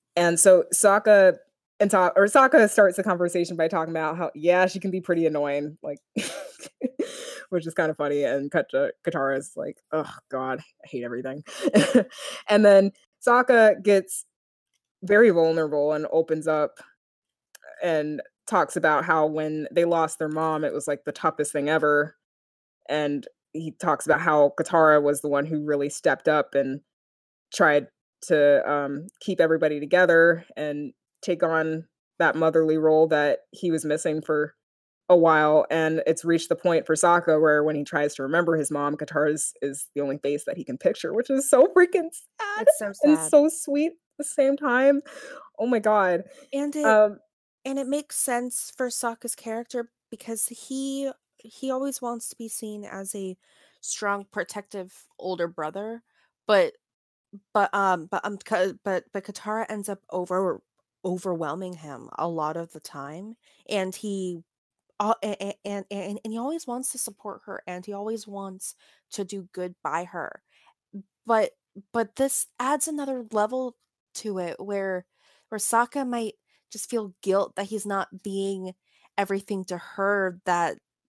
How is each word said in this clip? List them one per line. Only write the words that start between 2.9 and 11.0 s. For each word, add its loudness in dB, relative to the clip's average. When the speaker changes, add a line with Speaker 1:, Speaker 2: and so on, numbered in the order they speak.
Speaker 1:
the -4
conversation -2
by 2
talking -2
about -4
how, -6
yeah, 4
she -6
can -4
be -4
pretty 0
annoying, -2
like, -10
<laughs> -10
which -4
is -10
kinda 0
funny, -2
and -2
cut -2
to 0
Katara's -4
like, -10
"Ugh, -4
God, -6
I -20
hate -8